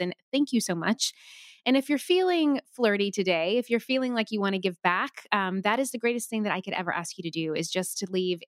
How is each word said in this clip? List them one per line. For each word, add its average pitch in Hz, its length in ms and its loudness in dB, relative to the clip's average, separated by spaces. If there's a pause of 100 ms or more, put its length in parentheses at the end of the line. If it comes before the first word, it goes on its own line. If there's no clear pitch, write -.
in, 180 120 -4 (200)
thank 285 180 2
you 226 80 4
so 185 160 0
much. 175 380 -2 (520)
And 262 120 4
if 269 100 0
you're 294 100 2
feeling 349 680 2
flirty 202 440 0
today, 180 460 2
if 240 140 0
you're 233 100 2
feeling 254 340 0
like 226 180 -2
you 214 100 0
wanna 196 180 2
give 185 220 -4
back, 190 500 -2
um, 190 300 0
that 208 180 2
is 269 120 -2
the 247 60 -6
greatest 233 320 -2
thing 220 140 -2
that 202 80 0
I 180 80 -2
could 190 140 -8
ever 175 180 -2
ask - 260 -6
you 185 40 -10
to 165 80 -4
do, 156 240 -2
is 165 160 -2
just 180 300 -4
to 185 120 -6
leave 185 360 -2